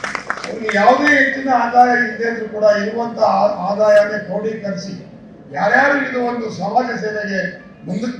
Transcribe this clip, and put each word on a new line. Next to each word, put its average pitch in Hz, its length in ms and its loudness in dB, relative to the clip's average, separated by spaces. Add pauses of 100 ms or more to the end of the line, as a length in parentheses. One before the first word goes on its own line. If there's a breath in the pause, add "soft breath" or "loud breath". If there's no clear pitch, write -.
(460)
ಅವ್ರಿಗೆ 220 240 -6 (100)
ಯಾವುದೇ 285 380 6
ಹೆಚ್ಚಿನ 269 320 0 (140)
ಆದಾಯ 247 260 4 (100)
ಇಲ್ಲದೆ 226 320 -4
ಇದ್ರೂ 220 140 -6 (100)
ಕೂಡ 208 80 0 (200)
ಇರುವಂತ 220 360 -4 (160)
ಆ-, 208 180 2 (140)
ಆದಾಯನೇ 208 500 4 (100)
ಕ್ರೋಢೀಕರಿಸಿ 202 680 -6 (640)
ಯಾರ್ಯಾರು 269 380 4 (120)
ಇದು 254 100 -4 (140)
ಒಂದು 226 140 -6 (140)
ಸಮಾಜ 220 280 0 (160)
ಸೇವೆಗೆ 202 360 -4 (460)
ಮುಂದಕ್ಕೆ 220 340 -6